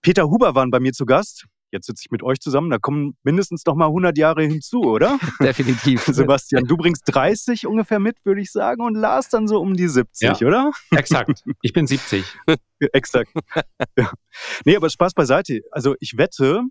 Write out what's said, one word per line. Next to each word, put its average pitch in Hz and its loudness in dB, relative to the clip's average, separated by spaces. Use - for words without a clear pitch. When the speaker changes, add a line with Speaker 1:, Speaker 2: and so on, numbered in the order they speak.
Speaker 1:
Peter 175 4
Huber 196 4
waren 131 2
bei 127 2
mir 131 0
zu 127 -4
Gast. 151 0
Jetzt 95 -10
sitze 113 -12
ich - -16
mit 117 -6
euch 131 -2
zusammen, 147 -2
da 117 0
kommen 143 -4
mindestens 170 -2
noch 151 0
mal 160 2
hundert 170 0
Jahre 156 2
hinzu, 156 -2
oder? 160 0
Speaker 2:
<laughs> - -8
Definitiv. 131 0
Speaker 1:
Sebastian, 131 0
du 123 0
bringst 165 0
dreißig 196 0
ungefähr 214 -2
mit, 220 -2
würde 202 0
ich 190 -10
sagen, 233 -2
und 233 -2
Lars 220 0
dann 220 0
so 214 2
um 190 0
die 175 0
siebzig, 117 0
Speaker 3:
Ja, 113 2
Speaker 1:
oder? 254 2
Speaker 3:
exakt. 165 0
Ich 113 -2
bin 160 2
siebzig. 113 -2
Speaker 1:
<laughs> - -2
Exakt. 131 0
Ja. - 0
Nee, 180 6
aber 160 0
Spaß 180 -2
beiseite. 139 0
Also 135 -2
ich - -10
wette 143 0